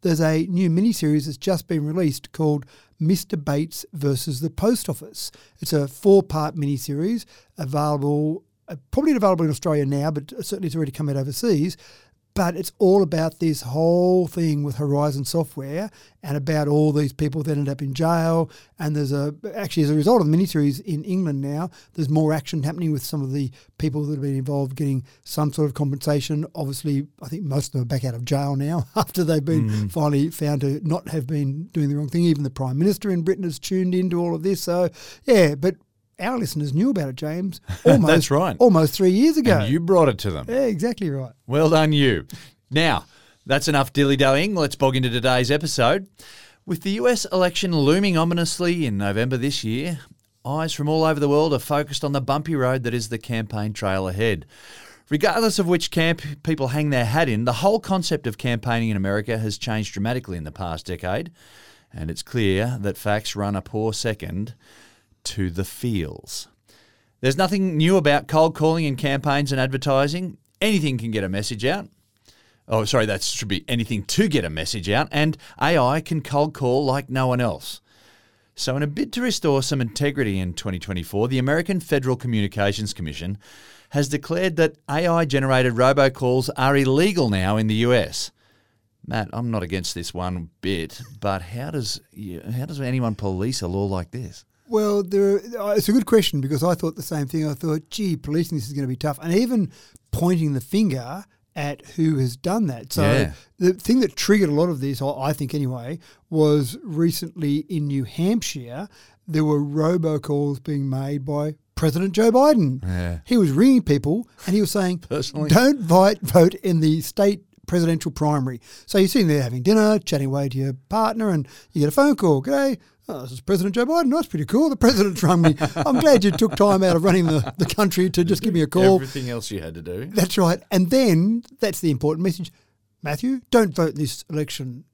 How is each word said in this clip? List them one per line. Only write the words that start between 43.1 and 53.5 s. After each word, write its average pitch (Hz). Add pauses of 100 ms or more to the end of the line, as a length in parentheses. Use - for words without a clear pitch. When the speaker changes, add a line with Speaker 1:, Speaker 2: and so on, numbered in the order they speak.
Speaker 2:
that's 139
enough 139
dilly-dallying. 139
Let's 156
bog 131
into 127
today's 123
episode. 151 (580)
With 170
the 196
U 233
S 247
election 180
looming 175
ominously 170
in 107
November 104
this 131
year, 135 (440)
eyes 156
from 147
all 160
over 156
the 147
world 147
are 135
focused 147
on 143
the 139
bumpy 139
road 131
that 117
is 110
the 117
campaign 107